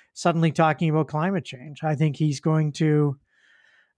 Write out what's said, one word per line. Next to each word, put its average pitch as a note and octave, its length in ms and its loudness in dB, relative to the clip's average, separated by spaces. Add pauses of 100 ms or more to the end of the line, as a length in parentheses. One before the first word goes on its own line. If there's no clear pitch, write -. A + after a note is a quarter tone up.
(140)
suddenly E3 360 2
talking D#3+ 380 2
about D3+ 200 2
climate E3+ 360 -4
change. C#3 400 -14
I D#3 100 0
think D3 220 0
he's D3 240 -2
going D#3 320 0
to D3+ 460 2 (800)